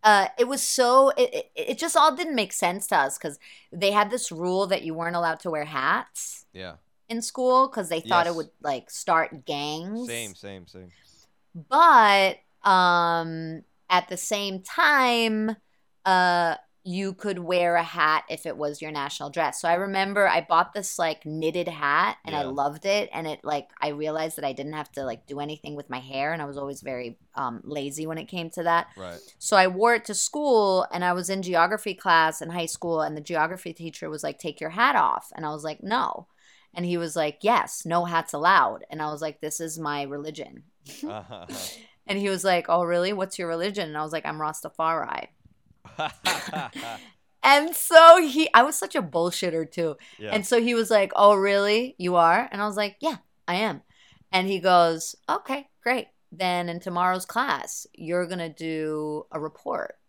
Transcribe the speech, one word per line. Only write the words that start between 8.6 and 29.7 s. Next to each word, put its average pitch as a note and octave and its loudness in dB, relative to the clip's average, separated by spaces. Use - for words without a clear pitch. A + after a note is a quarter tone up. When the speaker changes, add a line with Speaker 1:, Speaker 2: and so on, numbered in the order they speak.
Speaker 1:
like, C3+ -6
start D#3+ -2
gangs. E3 -8
Speaker 2:
Same, A2+ -8
same, F#2+ -18
same. F#2 -20
Speaker 1:
But, G#3+ 6
um, E3+ 2
at F3+ 2
the - -8
same G3+ -6
time, A#3 0
uh, F3 2
you F#3+ -6
could F#3+ -8
wear F3 0
a E3+ 2
hat D#3+ 0
if D#3+ -10
it C#3+ -8
was D3 -8
your D#3 -12
national C#3+ -8
dress. D3+ -4
So F3 -4
I E3+ 4
remember G3 0
I F3 4
bought E3+ 0
this, - -10
like, D#3+ -4
knitted D#3+ -4
hat D#3 0
and D#3+ -8
I D3 -4
Speaker 2:
Yeah. - -4
Speaker 1:
loved C#3+ -6
it. G3+ 0
And D#3+ -8
it, D3+ -10
like, D3 -6
I D3 -2
realized D#3 -6
that D3 -8
I C3+ -4
didn't C#3 -10
have D3+ -10
to, C#3 -10
like, A#2 -10
do C#3 -12
anything D3 -10
with C#3+ -14
my C3 -8
hair. C3+ -6
And E3 -6
I C#3+ -8
was C#3 -12
always C#3 -10
very, B2 -10
um, B2+ -6
lazy C#3+ -8
when D#3+ -8
it D#3+ -10
came E3+ -10
to F3+ -10
that. E3+ 2
Speaker 2:
Right. F#2 -14
Speaker 1:
So - 2
I F#3+ 8
wore G3+ 4